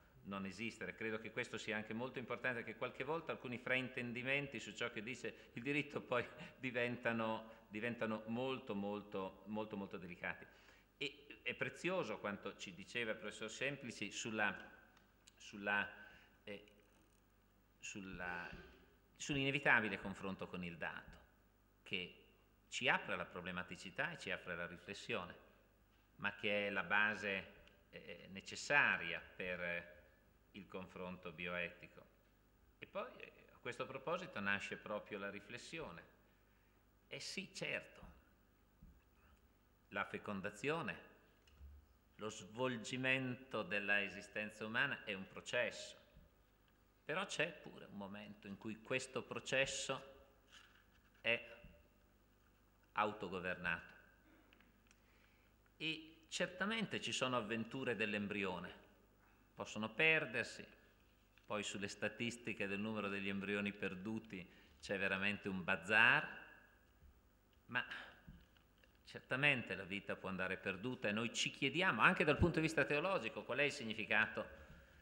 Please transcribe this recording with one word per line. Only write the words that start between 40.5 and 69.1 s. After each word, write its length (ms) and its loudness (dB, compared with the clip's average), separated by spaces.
lo 140 -4
svolgimento 1300 0
della 380 4
esistenza 640 -4
umana 380 2
è 100 -2
un 140 -6
processo, 680 -2
però 220 2
c'è 260 2
pure 340 -12
un 120 -10
momento 500 -8
in 100 -8
cui 240 -6
questo 420 -2
processo 920 0
è 320 0
autogovernato 1000 0
e 520 -4
certamente 720 0
ci 100 -2
sono 260 2
avventure 580 0
dell'embrione, 880 0
possono 340 -2
perdersi, 760 4
poi 180 0
sulle 240 -4
statistiche 800 -2
del 120 0
numero 280 0
degli 220 0
embrioni 420 0
perduti 720 -4
c'è 180 0
veramente 480 2
un 160 0
bazar, 640 6
ma 160 0
certamente 680 2